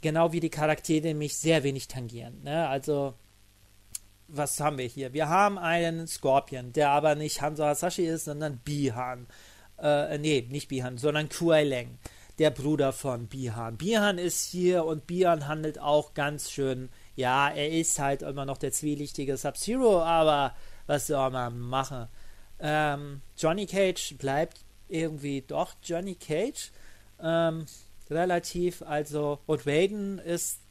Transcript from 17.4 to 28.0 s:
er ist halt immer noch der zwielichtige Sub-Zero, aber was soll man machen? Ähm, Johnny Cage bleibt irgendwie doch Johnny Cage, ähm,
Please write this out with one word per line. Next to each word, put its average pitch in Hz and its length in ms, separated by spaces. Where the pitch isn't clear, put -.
er 147 220
ist 165 260
halt 139 240
immer 139 240
noch 135 140
der 131 140
zwielichtige 143 640
Sub-Zero, 196 680
aber 156 520
was 147 220
soll 135 240
man 120 260
machen? 123 500
Ähm, 147 640
Johnny 180 300
Cage 185 540
bleibt 139 400
irgendwie 151 520
doch 151 400
Johnny 180 320
Cage, 185 560
ähm, 165 460